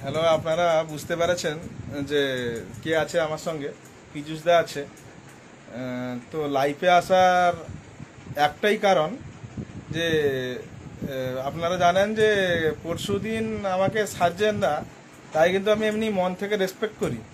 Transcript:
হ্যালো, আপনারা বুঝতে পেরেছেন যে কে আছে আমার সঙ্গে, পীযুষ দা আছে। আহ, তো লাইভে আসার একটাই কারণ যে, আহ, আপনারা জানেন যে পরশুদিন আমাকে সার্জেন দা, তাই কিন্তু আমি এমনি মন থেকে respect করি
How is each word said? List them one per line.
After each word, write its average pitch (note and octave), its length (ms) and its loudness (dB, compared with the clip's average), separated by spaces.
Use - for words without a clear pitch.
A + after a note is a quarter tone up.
হ্যালো, D3 140 -2
আপনারা D#3+ 680 2
বুঝতে D#3 280 -6
পেরেছেন E3+ 420 0
যে C#3+ 180 0
কে D#3+ 140 0
আছে D#3 240 0
আমার D#3 180 -2
সঙ্গে, D3 340 -6
পীযুষ D#3 320 -10
দা E3+ 140 6
আছে। D3+ 240 0
আহ, - 1400 -12
তো D#3 180 -4
লাইভে C#3+ 420 2
আসার F3+ 640 6
একটাই G#3 420 2
কারণ F#3+ 380 2
যে, E3 180 -2
আহ, C3 440 -6
আপনারা E3+ 300 -2
জানেন F#3 380 4
যে G#3+ 160 4
পরশুদিন G#3 840 -4
আমাকে F#3+ 400 2
সার্জেন G3+ 540 2
দা, D3+ 240 0
তাই E3 200 6
কিন্তু G3 180 2
আমি G#3+ 160 2
এমনি G#3+ 220 0
মন F#3 260 0
থেকে G3+ 220 -4
respect F#3+ 440 -2
করি C#3 160 -2